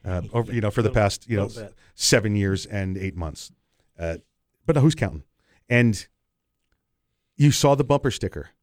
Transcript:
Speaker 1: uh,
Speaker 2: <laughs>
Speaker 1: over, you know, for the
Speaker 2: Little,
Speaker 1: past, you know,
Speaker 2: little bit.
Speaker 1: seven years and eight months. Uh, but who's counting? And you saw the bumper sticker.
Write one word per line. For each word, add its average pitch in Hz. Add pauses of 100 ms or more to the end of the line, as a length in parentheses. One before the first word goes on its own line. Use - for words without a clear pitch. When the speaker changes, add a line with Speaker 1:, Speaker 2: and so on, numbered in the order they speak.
Speaker 1:
uh, 90
Speaker 2:
<laughs> -
Speaker 1:
over, 117
you 120
know, 104
for 123
the 110
Speaker 2:
Little, 120
Speaker 1:
past, -
you 113
know, 98
Speaker 2:
little 107
bit. - (180)
Speaker 1:
seven 107
years 98
and 95
eight 95
months. 80 (480)
Uh, 82 (480)
but 156
who's 143
counting? 78 (480)
And 120 (1300)
you 143
saw 143
the 139
bumper 139
sticker. 85 (140)